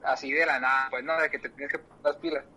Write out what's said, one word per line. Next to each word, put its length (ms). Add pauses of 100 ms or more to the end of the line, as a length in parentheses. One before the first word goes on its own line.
así 280
de 160
la 120
nada, 300
pues, 140
¿no? 180
De 80
que 80
te 120
tienes 220
que 80
poner 240
las 140
pilas. 260 (140)